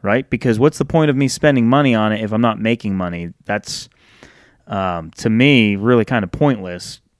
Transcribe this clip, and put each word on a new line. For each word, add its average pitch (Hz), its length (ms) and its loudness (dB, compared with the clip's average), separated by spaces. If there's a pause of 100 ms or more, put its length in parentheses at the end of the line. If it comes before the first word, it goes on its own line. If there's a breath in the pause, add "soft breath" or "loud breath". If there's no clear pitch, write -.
right? 107 300 0
Because 117 280 0
what's 143 200 2
the 139 80 -2
point 156 240 2
of 127 60 0
me 135 120 2
spending 127 400 2
money 135 260 4
on 107 180 2
it 107 120 -4
if 104 80 -6
I'm 107 80 0
not 117 180 0
making 107 380 -2
money? 85 380 -6 (100)
That's, - 460 -8 (760 soft breath)
um, 87 520 -4
to - 100 -2
me, 113 480 2
really 110 300 2
kind 117 180 -2
of 87 80 -8
pointless 95 680 -4 (180)